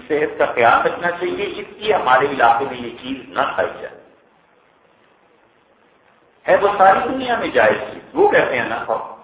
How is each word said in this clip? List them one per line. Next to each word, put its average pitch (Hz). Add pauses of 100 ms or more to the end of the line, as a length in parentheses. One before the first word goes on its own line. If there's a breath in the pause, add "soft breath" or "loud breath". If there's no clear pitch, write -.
صحت 151
کا 147
خیال -
رکھنا 170
چاہیے، 180
اس -
لیے 208
ہمارے 131
علاقے 131
میں 123
یہ 120 (120)
چیز 127
نہ 104 (140)
کھائی 87 (120)
جائے۔ - (2500)
ہے 175
وہ 202 (100)
ساری 190 (100)
دنیا 254
میں 185
جائز 107
چیز۔ -
وہ 190
کہتے -
ہیں 110
نہ 110 (120)
کھاؤ۔ -